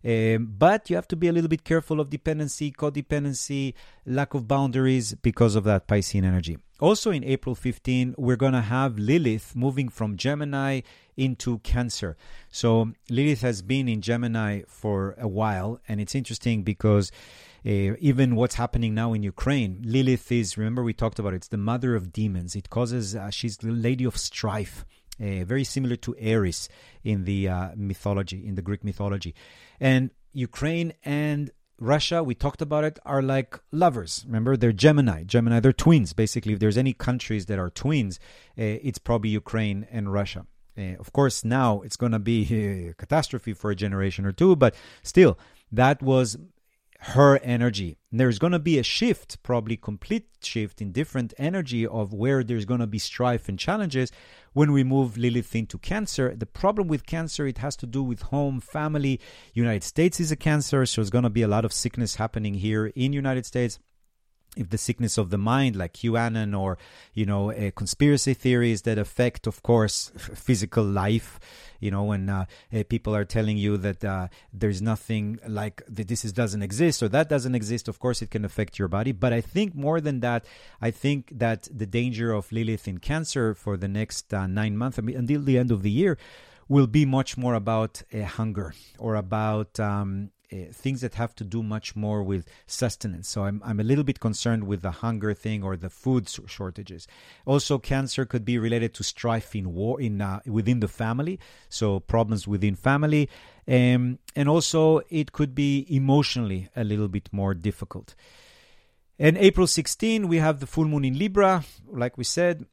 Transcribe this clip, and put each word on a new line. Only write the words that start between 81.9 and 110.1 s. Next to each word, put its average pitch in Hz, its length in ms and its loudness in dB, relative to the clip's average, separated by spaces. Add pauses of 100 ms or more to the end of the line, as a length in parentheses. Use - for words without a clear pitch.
of 104 180 -4
Lilith 113 380 -2
in 90 120 -6
Cancer 139 560 -2
for 101 200 -4
the 95 140 -4
next, 104 440 -6
uh, 95 140 -2
nine 104 300 0
months, 123 200 -4
I 120 40 -4
mean, 117 160 -4
until 135 240 0
the 135 160 4
end 123 120 2
of 101 140 0
the 104 80 2
year, 165 260 2 (520)
will 139 180 8
be 143 180 4
much 131 320 0
more 123 180 0
about, 110 480 -2 (100)
uh, 107 100 -4
hunger 101 500 -4 (260)
or 113 160 -2
about, 107 640 -2
um, 101 500 -2 (220)
uh, 92 180 -12
things 135 300 -4
that 123 140 -6
have 117 200 -4
to - 80 -10
do 110 200 -4
much 107 320 -6
more 107 260 -2
with 95 240 -2 (220)
sustenance. 101 600 -6
So 101 180 -4
I'm, 101 200 -4
I'm 110 140 -4
a 107 40 0
little 139 200 2
bit 131 160 -2
concerned 110 460 -2
with 95 180 -4
the 92 80 -4
hunger 107 420 -4
thing 107 300 -6
or 95 120 -4
the 90 140 -10
food 127 380 -2
s-, - 180 -12
shortages. 92 640 -12 (380)
Also, 139 340 2
Cancer 135 460 -2
could 113 200 -4
be 120 140 0
related 113 340 0
to 101 100 -10
strife - 520 -4
in 92 180 -4
war, 110 260 -2
in, 107 220 -2
uh, 98 240 -4
within 113 360 0
the 104 60 0
family, 135 520 -4 (280)
so 101 320 0
problems 110 480 0
within 101 280 0
family. 147 520 2 (400)
Um, 123 520 4 (160)
and 143 120 2
also, 160 640 4
it 151 220 -2
could 139 240 -2
be 139 340 2
emotionally 135 840 2
a 120 80 -2
little 104 240 0
bit 95 240 -6
more 98 220 0
difficult. - 600 -6 (1040)
And 160 200 6
April 190 280 8
sixteen, 214 640 0